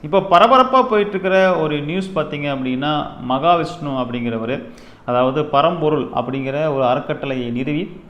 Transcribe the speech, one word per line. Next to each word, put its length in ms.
இப்போ 140
பரபரப்பா 600
போயிட்டு 280
இருக்கிற 460
ஒரு 260
நியூஸ் 360
பார்த்தீங்க 380
அப்படின்னா, 500
மகாவிஷ்ணு 720
அப்படிங்கிறவரு, 680
அதாவது 400
பரம்பொருள் 720
அப்படிங்கிற 580
ஒரு 100
அறக்கட்டளையை 640
நிறுவி 600